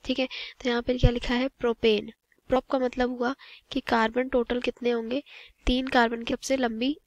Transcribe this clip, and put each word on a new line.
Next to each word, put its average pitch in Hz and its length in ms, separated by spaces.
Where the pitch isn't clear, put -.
ठीक 262 140
है, 262 100
तो 254 80
यहाँ 240 140
पे 254 160
क्या 247 120
लिखा 240 240
है, 254 160
प्रोपेन। 220 640
प्रोप 254 200
का 277 80
मतलब 254 400
हुआ 240 160
कि 262 80
कार्बन 233 480
टोटल 247 320
कितने 240 300
होंगे, 233 320
तीन 262 220
कार्बन 233 340
की 262 120
सबसे 262 220
लंबी 247 400